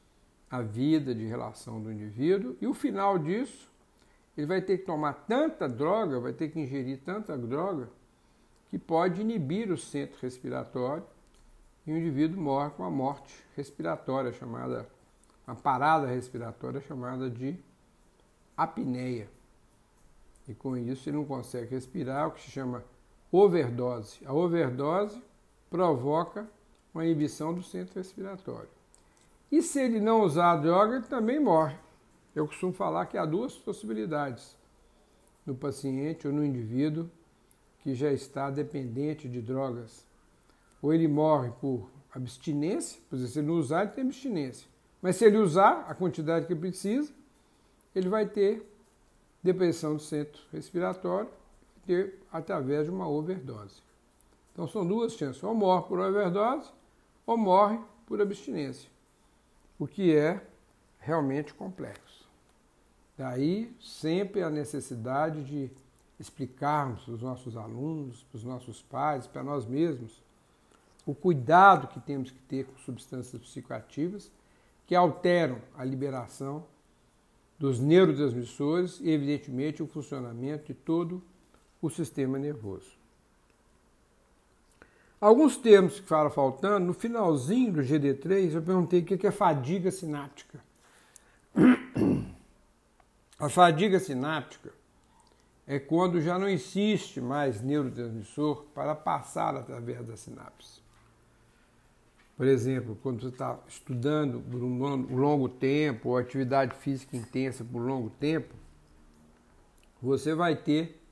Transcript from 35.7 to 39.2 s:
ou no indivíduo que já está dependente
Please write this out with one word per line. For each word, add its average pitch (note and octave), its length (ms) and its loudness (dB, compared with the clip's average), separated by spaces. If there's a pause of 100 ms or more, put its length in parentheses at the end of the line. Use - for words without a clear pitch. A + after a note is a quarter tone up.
ou C#3 60 -2
no D3 100 0
indivíduo C#3 640 -2 (720)
que C3+ 140 -4
já C#3+ 180 0
está C3+ 380 -6
dependente C#3+ 800 -6